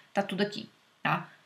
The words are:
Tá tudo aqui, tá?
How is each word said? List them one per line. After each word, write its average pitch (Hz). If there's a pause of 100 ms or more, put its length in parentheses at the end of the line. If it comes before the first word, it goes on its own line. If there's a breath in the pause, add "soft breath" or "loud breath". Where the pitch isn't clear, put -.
(140)
Tá 196
tudo 196
aqui, 202 (340)
tá? 175 (180 loud breath)